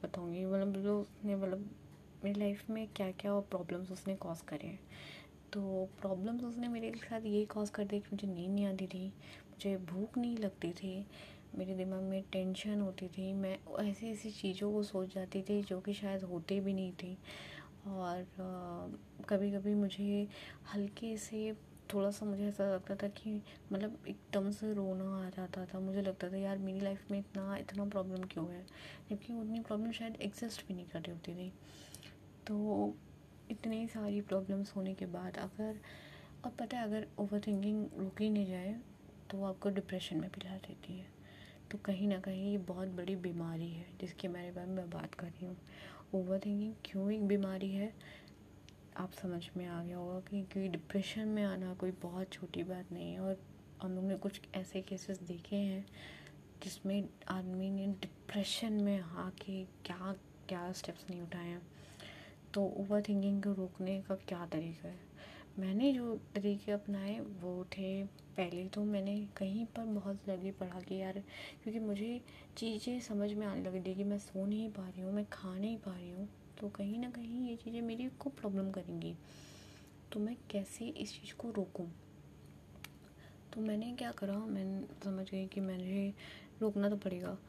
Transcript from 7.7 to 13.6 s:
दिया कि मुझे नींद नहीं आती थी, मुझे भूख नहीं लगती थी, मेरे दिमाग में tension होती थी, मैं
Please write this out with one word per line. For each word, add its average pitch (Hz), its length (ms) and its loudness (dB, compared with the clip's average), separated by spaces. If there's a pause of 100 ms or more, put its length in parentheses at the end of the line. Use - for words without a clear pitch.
दिया 202 160 2
कि - 120 -6
मुझे 202 140 2
नींद 180 240 2
नहीं 202 140 6
आती 190 220 2
थी, 185 200 -2 (440)
मुझे 196 260 2
भूख 185 400 0
नहीं 240 200 4
लगती 196 340 0
थी, 190 360 -2 (480)
मेरे 190 200 0
दिमाग 190 260 2
में 190 300 2
tension 190 500 4
होती 185 260 2
थी, 190 260 0
मैं 190 260 2 (200)